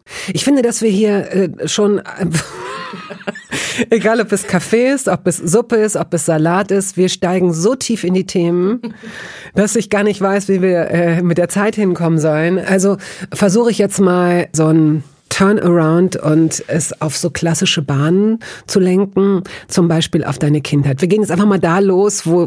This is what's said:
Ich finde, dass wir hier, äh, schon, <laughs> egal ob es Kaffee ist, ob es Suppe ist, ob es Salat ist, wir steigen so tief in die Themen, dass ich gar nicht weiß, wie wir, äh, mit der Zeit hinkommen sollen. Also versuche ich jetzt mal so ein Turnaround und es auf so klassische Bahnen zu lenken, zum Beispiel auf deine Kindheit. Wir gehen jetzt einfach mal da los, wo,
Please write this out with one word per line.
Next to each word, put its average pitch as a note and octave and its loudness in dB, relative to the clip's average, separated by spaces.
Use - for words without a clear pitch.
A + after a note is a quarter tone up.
Ich - -4
finde, C#4 2
dass A#3 -2
wir A3+ 2
hier, G3+ 0
äh, F#3 -2
schon, G3+ 0
<laughs> - -8
egal A3+ 2
ob G3 -2
es G3 -2
Kaffee A#3 0
ist, C4+ -2
ob F3 -2
es F3 0
Suppe A#3 0
ist, G#3+ 0
ob D#3 -4
es E3 -2
Salat E3+ 0
ist, G3 -2
wir F#3 2
steigen F3+ 0
so E3+ 0
tief A#3+ -4
in F3+ 0
die F#3 0
Themen, F3+ 0
dass G#3 0
ich G#3+ -2
gar G3+ 0
nicht G#3 0
weiß, G3 0
wie G3 2
wir, F3+ 0
äh, E3+ 2
mit E3+ 2
der F3 2
Zeit G#3 0
hinkommen E3+ 0
sollen. D#3 0
Also F#3+ 0
versuche A3 2
ich G3+ -2
jetzt G3 0
mal F3+ 2
so D#3 2
ein D#3 2
Turnaround F3+ 2
und D#3 0
es - -4
auf D#3 -4
so E3+ -2
klassische E3+ -2
Bahnen F3 2
zu - 2
lenken, F#3+ 2
zum F3 2
Beispiel D#3 0
auf C#3 -6
deine D3+ 2
Kindheit. C#3 0
Wir F#3 0
gehen G#3 2
jetzt F#3+ 0
einfach F#3 2
mal G3 4
da E3+ 2
los, G3 2
wo, E3+ 2